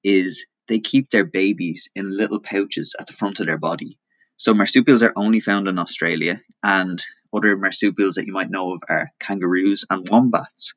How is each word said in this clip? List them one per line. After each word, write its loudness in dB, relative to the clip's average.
is 2
they 0
keep 0
their 2
babies -2
in -8
little -2
pouches -4
at -14
the -20
front -6
of -2
their -4
body. -6
So 2
marsupials 6
are 4
only 2
found 0
in -2
Australia, -2
and 0
other 2
marsupials 0
that -6
you -10
might -4
know -4
of -12
are -2
kangaroos 0
and -6
wombats. 2